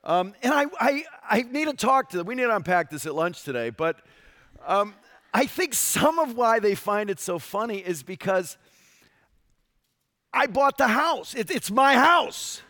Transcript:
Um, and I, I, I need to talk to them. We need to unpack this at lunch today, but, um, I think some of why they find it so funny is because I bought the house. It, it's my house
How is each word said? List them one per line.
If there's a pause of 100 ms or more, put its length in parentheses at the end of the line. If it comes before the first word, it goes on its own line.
Um, (100)
and
I, (120)
I, (260)
I
need
to
talk
to
them.
We
need
to
unpack
this
at
lunch
today,
but, (680)
um, (400)
I
think
some
of
why
they
find
it
so
funny
is
because (1800)
I
bought
the
house.
It,
it's
my
house